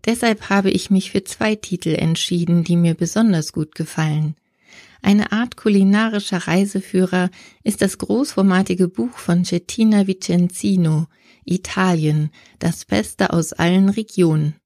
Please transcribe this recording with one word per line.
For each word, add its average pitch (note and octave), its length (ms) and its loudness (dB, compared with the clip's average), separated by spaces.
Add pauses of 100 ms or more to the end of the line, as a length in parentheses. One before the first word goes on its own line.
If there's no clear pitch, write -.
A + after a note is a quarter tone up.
Deshalb A3+ 440 0
habe G3 220 2
ich - 180 -2
mich F#3+ 220 0
für G3 140 -2
zwei G#3+ 280 -4
Titel F3 360 -6
entschieden, E3+ 760 0
die E3+ 120 0
mir E3+ 200 2
besonders F3 580 0
gut D3+ 220 -6
gefallen. D#3 600 -4 (680)
Eine G3+ 280 2
Art A3+ 260 -4
kulinarischer G3+ 920 2
Reiseführer F#3 800 0 (340)
ist G3+ 200 -2
das G3 160 -2
großformatige F#3+ 880 0
Buch A#3 320 -6
von F3+ 260 0
Cettina G3+ 600 0
Vicenzino, F3 1000 0 (400)
Italien, D#3+ 840 0 (260)
das - 280 -4
Beste - 460 -2
aus E3 220 -2
allen F#3 360 2
Regionen. E3 680 0 (100)